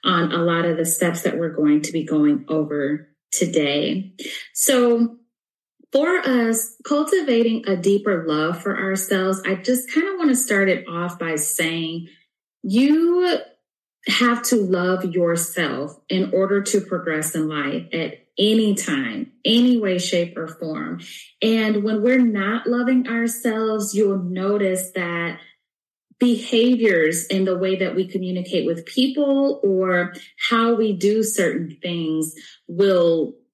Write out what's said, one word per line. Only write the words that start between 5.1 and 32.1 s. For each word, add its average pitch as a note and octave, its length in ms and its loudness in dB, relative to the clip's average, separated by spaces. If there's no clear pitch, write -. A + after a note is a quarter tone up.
for E4 240 4
us, A#3 480 0
cultivating C4+ 840 2
a F#3 80 2
deeper G3 500 0
love D#3 340 0
for G3 160 -4
ourselves, F#3+ 680 -2
I F#3+ 100 0
just B3 340 -2
kinda F#4 280 0
wanna D4+ 180 2
start G3 320 2
it - 220 -2
off F3 280 -6
by E3 180 -4
saying E3 760 -4
you D#4+ 760 2
have A#3+ 340 2
to - 140 0
love F#3 480 0
yourself E3+ 1040 -2
in F#3+ 260 -2
order G3 280 2
to G3+ 180 0
progress E3 560 -4
in D#3 140 -2
life C#3 440 -6
at D#3+ 200 -6
any G#3+ 340 4
time, C3 560 -4
any A#3+ 340 4
way, F#3+ 220 0
shape, F3 380 -2
or E3 100 -8
form. D#3+ 540 -8
And A3 420 2
when G#3+ 180 0
we're B3 160 4
not A3 480 0
loving B3 440 2
ourselves, A3 840 -2
you'll G3 300 2
notice F#3 720 -2
that E3+ 440 -6
behaviors A3+ 1120 2
in F#3+ 160 0
the F#3 140 0
way F#3+ 180 0
that F#3 180 -2
we F#3 140 -2
communicate F3+ 580 -4
with E3 200 -4
people C#4 760 0
or F#3 500 0
how A#3 240 2
we G#3+ 200 0
do G3+ 280 2
certain E3+ 600 -2
things D#3+ 520 -4